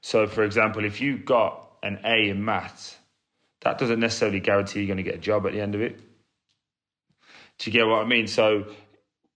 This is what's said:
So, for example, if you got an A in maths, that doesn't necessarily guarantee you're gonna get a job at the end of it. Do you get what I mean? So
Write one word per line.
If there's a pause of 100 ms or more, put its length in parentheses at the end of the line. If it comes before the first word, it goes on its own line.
So,
for
example,
if
you
got (100)
an
A
in
maths, (680)
that
doesn't
necessarily
guarantee
you're
gonna
get
a
job
at
the
end
of
it. (1600)
Do
you
get
what
I
mean?
So (680)